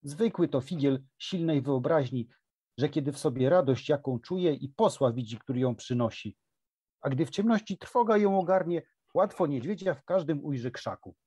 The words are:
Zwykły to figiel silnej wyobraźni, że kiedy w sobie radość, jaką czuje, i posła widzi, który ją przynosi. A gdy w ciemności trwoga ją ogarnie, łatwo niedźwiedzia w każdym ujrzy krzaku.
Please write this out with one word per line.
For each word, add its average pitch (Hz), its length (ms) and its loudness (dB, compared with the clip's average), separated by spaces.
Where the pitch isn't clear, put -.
Zwykły 170 440 0
to 139 140 0
figiel 139 420 -2
silnej 165 440 -2
wyobraźni, 131 640 0
że 143 120 0
kiedy 143 220 -2
w 139 60 -8
sobie 131 320 0
radość, 143 400 2
jaką 135 300 0
czuje, 180 340 0
i 135 160 -6
posła 143 420 2
widzi, 117 260 -6
który 123 220 -6
ją 127 160 0
przynosi. 117 640 -4
A - 80 -2
gdy 139 160 0
w 135 40 -10
ciemności 208 480 0
trwoga 220 400 2
ją 196 220 4
ogarnie, 175 420 2
łatwo 185 340 2
niedźwiedzia 160 460 -2
w - 100 -8
każdym 160 420 -2
ujrzy 127 260 -4
krzaku. - 440 -10